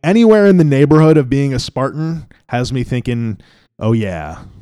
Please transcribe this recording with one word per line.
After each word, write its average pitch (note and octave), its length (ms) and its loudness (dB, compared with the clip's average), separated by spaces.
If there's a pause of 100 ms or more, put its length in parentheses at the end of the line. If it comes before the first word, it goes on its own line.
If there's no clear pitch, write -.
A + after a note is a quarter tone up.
anywhere G#3+ 420 4
in F#3+ 120 4
the E3 60 4
neighborhood D#3 540 4
of C3+ 100 0
being C#3 280 -2
a - 40 -4
Spartan D#3 680 -8 (220)
has B2 220 -4
me B2+ 120 -4
thinking, A#2 560 -6 (400)
"Oh A2 140 0
yeah, F2 500 -6 (180)